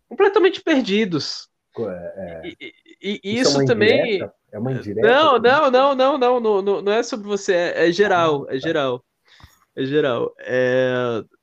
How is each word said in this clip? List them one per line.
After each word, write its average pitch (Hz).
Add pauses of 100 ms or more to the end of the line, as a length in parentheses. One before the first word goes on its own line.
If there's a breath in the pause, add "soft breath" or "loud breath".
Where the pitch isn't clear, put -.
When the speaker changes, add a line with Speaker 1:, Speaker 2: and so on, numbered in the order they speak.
Speaker 1:
completamente 392
perdidos. 208 (240)
Speaker 2:
Co-, 110
é, 85
é. 87
Speaker 1:
E, 170
e, 139 (280)
e, 202
e 220
Speaker 2:
Isso 262
é -
Speaker 1:
isso -
Speaker 2:
uma 277
Speaker 1:
também -
Speaker 2:
indireta? 214 (180)
É 107
uma 127
indireta 208
Speaker 1:
Não, -
Speaker 2:
também? 254
Speaker 1:
não, 269
não, 269
não, 269
não, 247
não, 214
não, 202
não 202
é 233
sobre 214
você, 202
é, 170
é 175
geral, 170
Speaker 2:
Ah, 113
Speaker 1:
é 135
Speaker 2:
tá. 160
Speaker 1:
geral, 135 (720 soft breath)
é 135
geral. 135
É, 127 (200)